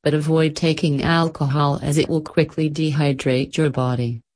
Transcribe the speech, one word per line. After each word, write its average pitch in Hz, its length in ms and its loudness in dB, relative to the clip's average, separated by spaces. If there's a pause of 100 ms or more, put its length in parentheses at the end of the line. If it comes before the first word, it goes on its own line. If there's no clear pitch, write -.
But 147 100 0
avoid 156 420 2
taking 151 460 0
alcohol, 147 800 0
as 143 160 0
it - 100 2
will 160 140 0
quickly 156 480 0
dehydrate 143 880 0
your 156 140 2
body, 123 500 -2 (140)